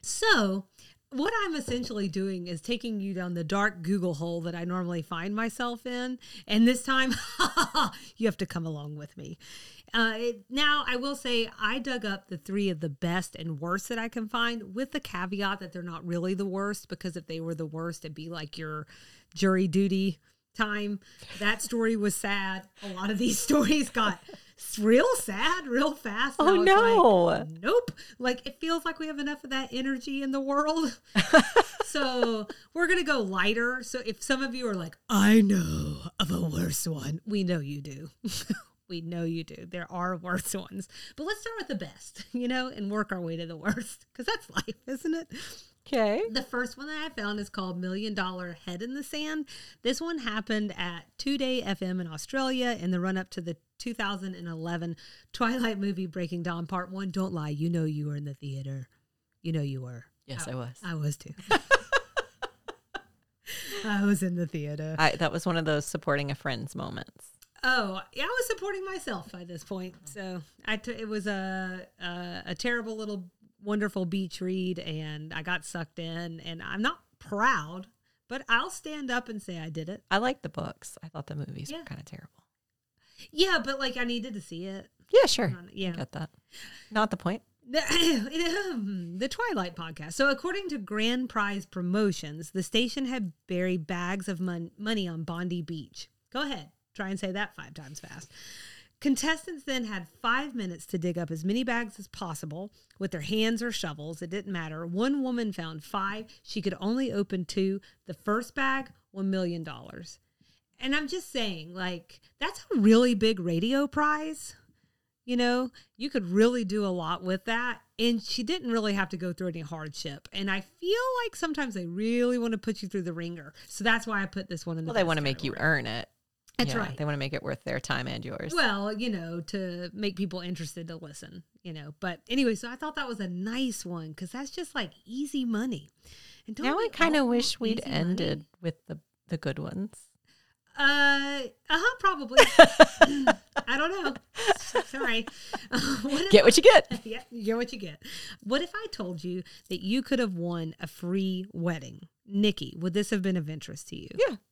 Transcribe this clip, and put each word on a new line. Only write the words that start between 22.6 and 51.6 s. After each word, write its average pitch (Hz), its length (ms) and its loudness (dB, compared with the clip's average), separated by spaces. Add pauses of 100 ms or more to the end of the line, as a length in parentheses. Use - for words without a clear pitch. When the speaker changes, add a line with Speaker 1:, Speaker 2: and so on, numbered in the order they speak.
Speaker 1:
A 202 120 -10
lot 190 160 -2
of 208 80 0
these 220 200 4
<laughs> - 40 -2
stories 294 460 4
got 214 320 0 (380)
s-, - 220 -8
real 233 340 8
sad 285 540 0
real 277 260 2
fast. 240 460 -2
And 311 80 6
Speaker 2:
Oh, 381 60 4
Speaker 1:
I 359 40 6
was 349 80 6
Speaker 2:
no. 381 600 8
Speaker 1:
like, 160 220 2 (140)
"Nope." 453 300 2 (260)
Like, 247 260 -2
it - 160 -12
feels 330 240 -2
like 320 140 -4
we 320 80 -6
have 294 140 -6
enough 294 240 -6
of 269 60 -10
that 269 220 -2
energy 269 520 -2
in 269 80 -2
the 277 80 0
world. 294 580 0 (160)
Speaker 2:
<laughs> 202 60 6 (640)
Speaker 1:
So 240 640 0 (280)
we're 339 140 2
gonna 349 160 4
go 277 160 2
lighter. 220 640 0
So 247 200 -6
if 220 200 -6
some 262 180 2
of 262 120 -2
you 254 140 -4
are 208 60 0
like, 165 220 -6 (120)
"I 214 320 10
know 160 640 4 (160)
of 160 140 0
a 170 80 0
worse 165 460 0
one," 156 380 -4
we 208 200 0
know 175 160 0
you 143 200 -6
do. 143 300 -12 (140)
<laughs> 226 60 -4 (580)
We 170 140 -8
know 170 200 -4
you 165 220 -2
do. - 240 -14
There 175 200 -10
are 180 280 -2
worse 180 360 -2
ones. 190 360 -8 (260)
But - 80 -10
let's 427 200 -4
start 453 160 -8
with 392 100 -8
the 262 80 -4
best, - 520 -12
<laughs> - 40 -20
you 247 160 -2
know, 254 180 0
and 202 240 -6
work 208 220 0
our 185 80 -4
way 165 160 -4
to 170 100 -6
the 165 100 -10
worst, - 560 -4
'cause 240 140 -8
that's 453 240 -4
life, - 240 -6 (140)
isn't 294 260 -2
it? 330 140 -8 (580)
Speaker 2:
Okay. 226 420 4
Speaker 1:
The 240 140 -2
first 247 340 -4
one 277 120 -10
that 302 120 -6
I 311 80 -4 (120)
found 208 180 -2
is 202 100 -6
called 185 320 -4
Million 196 340 -4
Dollar 180 420 -4 (100)
Head 180 160 -8
in 247 120 -8
the 285 100 -6
Sand. 302 420 -4 (360)
This 262 180 0
one 330 180 -4
happened 214 580 -2
at 175 260 -6 (160)
two 277 200 0
Day 254 240 0